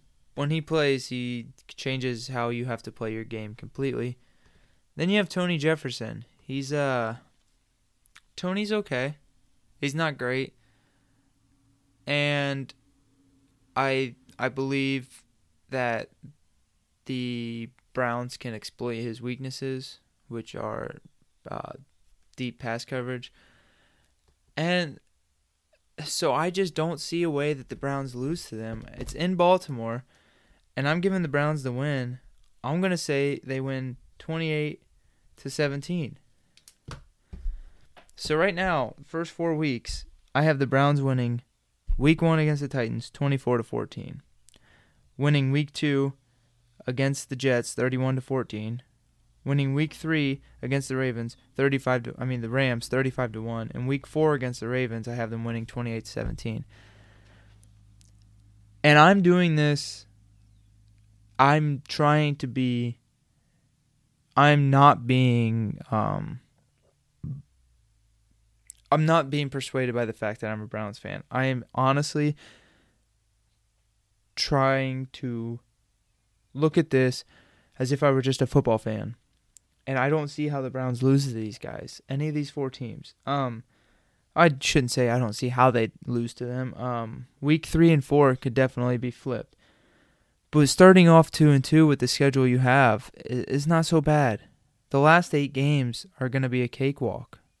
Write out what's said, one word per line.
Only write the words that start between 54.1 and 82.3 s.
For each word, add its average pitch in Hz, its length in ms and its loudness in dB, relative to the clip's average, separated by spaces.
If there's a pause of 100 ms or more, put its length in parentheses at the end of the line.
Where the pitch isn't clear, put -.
against 127 260 -4
the 113 80 -6
Ravens, 117 400 -4
I 120 80 -6
have 117 140 -4
them 113 160 -6
winning 117 200 -6
twenty-eight 113 400 -6
to - 60 -16
seventeen. 113 540 -6 (2250)
And 147 160 8
I'm 190 220 8
doing 175 340 4
this, 147 500 0 (1300)
I'm 143 480 4
trying 147 500 2
to 139 100 -6
be, 120 520 -2 (1400)
I'm 143 340 6
not 135 380 6
being, 120 720 2 (120)
um, 104 500 -2 (2500)
I'm 156 140 4
not 160 240 4
being 143 200 -2
persuaded 127 460 -2
by 120 80 0
the 110 100 -4
fact 110 280 -6
that 107 100 -6
I'm 107 100 -6
a 104 60 -10
Browns 107 320 -8
fan. 98 320 -10
I 127 140 0
am 127 180 -2 (100)
honestly 147 640 0 (2000)
trying 135 800 0
to 117 480 -6 (920)
look 151 240 2
at 165 120 2
this 131 340 2 (560)
as 131 140 0
if 135 100 0
I 143 80 6
were 131 100 4
just 131 200 0
a 127 60 4
football 123 300 2
fan. 107 380 -6 (760)
And 135 80 -2
I 131 120 2
don't 151 180 0
see 147 220 -4
how 139 120 -4
the 131 80 -6
Browns 127 320 -4
lose 139 260 4
to 123 60 -6
these 110 240 -8
guys, - 520 -14
any 143 180 -4
of 147 80 -6